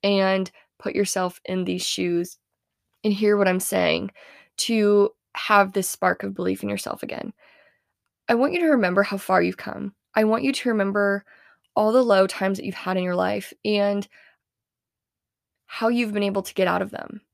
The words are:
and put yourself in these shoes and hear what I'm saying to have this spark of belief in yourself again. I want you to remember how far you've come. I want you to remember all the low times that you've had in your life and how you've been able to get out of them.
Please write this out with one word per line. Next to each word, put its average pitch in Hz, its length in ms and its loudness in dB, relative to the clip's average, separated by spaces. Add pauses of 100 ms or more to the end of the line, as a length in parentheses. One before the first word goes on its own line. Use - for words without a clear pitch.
and 190 480 0 (260)
put - 160 -8
yourself 185 520 -2
in 185 180 -4
these 180 200 -4
shoes 175 540 -4 (680)
and 214 100 2
hear 208 240 2
what 196 100 2
I'm 185 140 0
saying 180 500 0 (460)
to 208 520 4 (240)
have 202 380 4
this 190 180 -2
spark - 340 -2
of 196 120 -8
belief 185 280 -4
in 202 60 -6
yourself - 320 -6
again. - 320 -10 (920)
I 240 80 2
want 269 180 2
you 349 60 -2
to 339 80 2
remember 202 360 4
how 202 140 -4
far 190 240 2
you've 180 160 0
come. - 380 -10 (180)
I 220 120 4
want 220 180 0
you 269 80 2
to 262 180 -2
remember 202 540 0 (520)
all 214 160 2
the 254 120 4
low 196 240 4
times 190 300 -2
that - 80 -8
you've 190 100 -6
had 185 220 -4
in 180 60 -2
your 180 120 -2
life 190 380 -2 (100)
and 202 440 0 (1600)
how - 220 -4
you've 240 260 0
been 208 100 0
able 196 200 -2
to - 100 -12
get 185 140 2
out 180 140 0
of 190 100 -8
them. - 300 -12 (120)